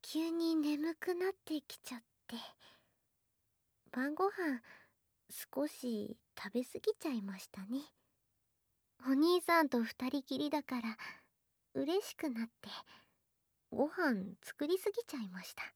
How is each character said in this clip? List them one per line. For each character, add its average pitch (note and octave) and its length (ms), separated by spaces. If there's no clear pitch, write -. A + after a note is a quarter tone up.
急 D#4+ 280
に E4 260
眠 D4+ 400
く - 180
な F#4 180
っ - 20
て D4+ 280
き - 180
ち - 160
ゃ - 20
っ A3+ 40
て。 A#3 100
晩 C#4 240
ご F#4+ 140
飯、 D#4 320
少 - 140
し G#3+ 500
食 - 160
べ B3 100
過 - 160
ぎ G#4+ 200
ち - 80
ゃ D4 40
い A3+ 100
ま G3 180
し - 100
た G3 160
ね。 B3+ 160
お C4+ 40
兄 E4+ 300
さ E4+ 200
ん D4 80
と A#3 140
二 B3 260
人 C4+ 140
き C4 140
り D4 120
だ D4 140
か B3 180
ら、 A3 160
嬉 D4+ 340
し - 80
く D#4+ 140
な A3+ 160
っ - 20
て、 - 220
ご C#4+ 160
飯 A#3+ 560
作 - 240
り F4+ 100
す G#4 140
ぎ A#4 120
ち - 120
ゃ C4 40
い G3+ 100
ま F#3 140
し - 120
た。 - 80